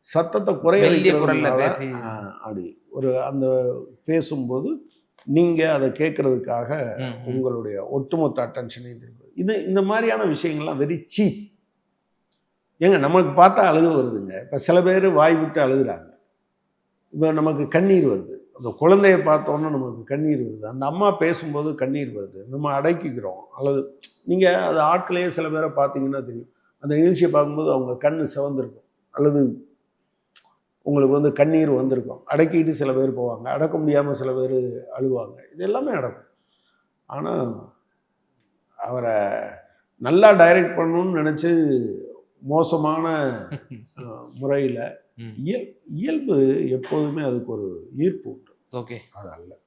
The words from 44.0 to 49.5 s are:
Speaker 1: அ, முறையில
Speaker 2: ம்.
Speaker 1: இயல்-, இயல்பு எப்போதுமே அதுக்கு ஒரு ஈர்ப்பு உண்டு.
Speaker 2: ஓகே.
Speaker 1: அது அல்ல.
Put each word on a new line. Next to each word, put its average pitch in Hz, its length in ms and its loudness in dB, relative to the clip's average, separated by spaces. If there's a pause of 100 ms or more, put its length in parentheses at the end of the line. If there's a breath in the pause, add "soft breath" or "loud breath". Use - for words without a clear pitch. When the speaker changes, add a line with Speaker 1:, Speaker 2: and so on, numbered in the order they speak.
Speaker 1:
அ, 120 280 -18
முறையில 131 720 -4 (120)
Speaker 2:
ம். 113 280 -14
Speaker 1:
இயல்-, 214 340 -8 (140)
இயல்பு 170 760 0
எப்போதுமே 147 540 -4
அதுக்கு 123 300 -4
ஒரு 95 440 -10
ஈர்ப்பு 147 340 -4
உண்டு. - 260 -20 (160)
Speaker 2:
ஓகே. 120 240 -12 (160)
Speaker 1:
அது 101 180 -18
அல்ல. - 260 -20 (100)